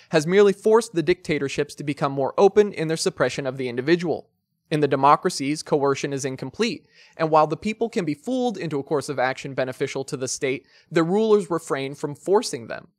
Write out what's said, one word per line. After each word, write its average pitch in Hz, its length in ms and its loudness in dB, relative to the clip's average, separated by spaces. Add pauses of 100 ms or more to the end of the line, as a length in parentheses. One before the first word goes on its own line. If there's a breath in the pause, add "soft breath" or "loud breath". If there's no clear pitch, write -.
has 160 160 2
merely 196 280 6
forced 220 400 2
the 170 100 0
dictatorships 143 720 -2
to - 80 -12
become 143 300 -4
more 135 240 -2
open 202 340 6
in 160 160 -4
their 160 100 -2
suppression 143 480 -2
of 135 120 -4
the 131 100 -4
individual. 139 600 -2 (420)
In 156 80 0
the 147 80 4
democracies, 143 720 2
coercion 139 520 -2
is 139 120 -6
incomplete, 135 640 -4 (300 soft breath)
and 160 120 0
while 156 160 6
the 156 120 -2
people 214 320 -4
can 208 160 -4
be 160 100 -4
fooled 247 420 -4
into 156 220 -4
a 139 40 -6
course 143 260 -2
of 135 100 -4
action 131 340 -4
beneficial 131 520 -4
to 147 120 -8
the 127 100 -6
state, 135 380 -4 (240 soft breath)
their 165 140 2
rulers 202 480 2
refrain 143 420 -4
from 147 220 -8
forcing 160 520 -2
them. - 200 -12 (120)